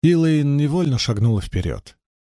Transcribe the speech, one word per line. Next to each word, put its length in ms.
Илэйн 540
невольно 400
шагнула 460
вперед. 560